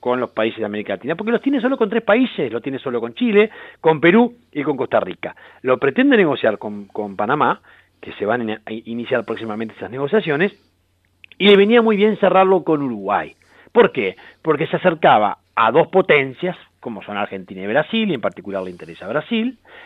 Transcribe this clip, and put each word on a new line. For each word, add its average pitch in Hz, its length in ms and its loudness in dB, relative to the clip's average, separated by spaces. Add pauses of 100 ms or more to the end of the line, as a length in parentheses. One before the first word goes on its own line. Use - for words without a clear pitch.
con 123 180 -2
los 120 120 -4
países 110 300 -4
de 107 40 -4
América 104 300 -6
Latina, 123 200 -6
porque 214 180 -4
los 220 100 -2
tiene 277 180 0
solo 254 160 -2
con 214 140 -2
tres 226 120 -2
países, 202 480 0
lo 113 120 -6
tiene 135 160 -6
solo 120 240 -6
con 117 100 -8
Chile, 214 380 2 (320)
con 160 180 2
Perú 226 340 4 (160)
y 147 120 -6
con 147 120 -2
Costa 131 240 -2
Rica. - 380 -6 (240)
Lo 127 160 0
pretende 240 400 2
negociar 127 400 2
con, 104 300 -12
con 101 300 -10
Panamá, 131 440 0 (400)
que - 140 -18
se - 100 -8
van 113 240 -2
a 107 120 -8 (100)
iniciar 113 560 -6
próximamente 110 500 -8
esas 92 140 -14
negociaciones, 151 640 -2 (800)
y 190 120 4
le 202 100 10
venía 226 240 6
muy 220 160 2
bien 208 180 2
cerrarlo 190 480 4
con 156 160 0
Uruguay. 101 540 -4 (380)
¿Por - 200 6
qué? 101 240 -4 (240)
Porque 156 280 0
se - 80 -2
acercaba 156 600 2 (180)
a 113 160 2
dos 156 180 2
potencias, 165 680 0 (240)
como 104 220 -12
son 104 160 -8
Argentina 95 440 -8
y 98 40 -8
Brasil, 165 440 -2
y 156 40 -2
en 113 80 -6
particular 95 400 -6
le 92 80 -10
interesa 82 340 -18
a 98 60 -10
Brasil, 226 480 -4 (280)